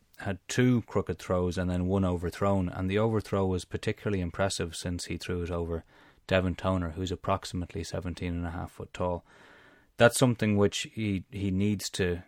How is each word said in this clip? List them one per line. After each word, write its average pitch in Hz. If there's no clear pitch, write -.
had 95
two 123
crooked 95
throws 90
and 90
then 90
one 98
overthrown, 90
and 92
the 98
overthrow 104
was 92
particularly 104
impressive 90
since 90
he 87
threw 90
it 85
over 85
Devin 92
Toner, 92
who's 92
approximately 92
seventeen 90
and 87
a 85
half 87
foot -
tall. 90
That's 117
something 110
which 101
he, 101
he 98
needs 98
to 87